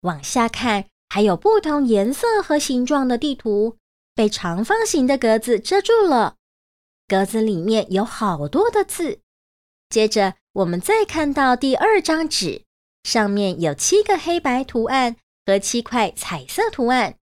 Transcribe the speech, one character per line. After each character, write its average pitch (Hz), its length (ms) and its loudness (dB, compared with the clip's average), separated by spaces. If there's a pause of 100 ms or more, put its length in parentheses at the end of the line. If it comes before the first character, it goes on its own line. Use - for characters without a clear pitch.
往 160 220 -6
下 233 240 -2
看， 220 380 -4 (240)
还 208 140 0
有 202 120 4
不 427 240 4
同 294 280 0
颜 220 260 2
色 453 280 0
和 302 180 0
形 254 260 -2
状 269 220 0
的 247 100 0
地 285 160 -2
图， 214 440 -2 (360)
被 214 160 2
长 180 340 -4
方 440 220 0
形 311 220 0
的 277 100 2
格 226 220 2
子 226 200 0
遮 392 220 0
住 453 220 4
了。 247 320 2 (720)
格 196 180 2
子 220 160 -2
里 214 160 0
面 208 340 0
有 196 140 0
好 165 420 -4
多 392 220 2
的 427 140 0
字。 - 380 -6 (680)
接 220 180 2
着， 196 280 0 (180)
我 190 120 0
们 175 140 -2
再 427 240 2
看 302 300 -2
到 262 220 2
第 262 200 0
二 415 260 2
张 320 280 -2
纸， - 340 -4 (400)
上 214 260 0
面 202 300 -2
有 160 140 0
七 403 300 2
个 392 140 2
黑 339 220 -2
白 262 240 -2
图 240 200 -2
案 240 320 0 (300)
和 196 120 2
七 233 240 -2
块 233 300 -2
彩 139 340 -10
色 440 240 -2
图 240 180 -2
案。 240 280 0 (140)